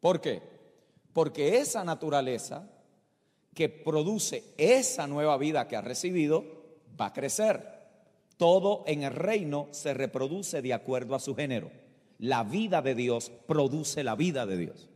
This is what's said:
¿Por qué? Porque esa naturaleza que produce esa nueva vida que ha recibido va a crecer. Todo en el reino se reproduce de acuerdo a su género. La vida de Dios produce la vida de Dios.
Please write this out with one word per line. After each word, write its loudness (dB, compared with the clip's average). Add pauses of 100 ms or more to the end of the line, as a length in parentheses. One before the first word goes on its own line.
¿Por 2
qué? -4 (680)
Porque 2
esa -2
naturaleza -2 (840)
que 0
produce -2
esa 4
nueva 2
vida 0
que -4
ha -2
recibido 0 (560)
va 0
a -6
crecer. 0 (640)
Todo 4
en -2
el -4
reino -2
se -4
reproduce -4
de -2
acuerdo -4
a -2
su -6
género. -4 (480)
La 0
vida 0
de 0
Dios 0 (160)
produce 0
la 0
vida 0
de -2
Dios. -6